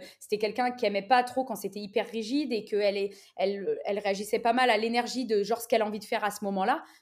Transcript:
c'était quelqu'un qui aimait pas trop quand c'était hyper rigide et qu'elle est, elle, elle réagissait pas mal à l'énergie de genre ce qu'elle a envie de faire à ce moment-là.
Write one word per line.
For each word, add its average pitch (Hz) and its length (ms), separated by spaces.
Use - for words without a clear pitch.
c'était 208 200
quelqu'un 233 320
qui 247 160
aimait 196 180
pas 247 160
trop 254 240
quand 233 100
c'était 196 240
hyper 202 280
rigide 233 440
et 214 140
qu'elle 202 320
est, 196 140
elle, 190 500
elle 202 140
réagissait 202 400
pas 233 140
mal 254 180
à 208 60
l'énergie 233 500
de 208 160
genre 226 180
ce - 60
qu'elle 220 160
a - 20
envie 214 140
de - 60
faire 214 180
à 208 80
ce - 140
moment-là. 202 380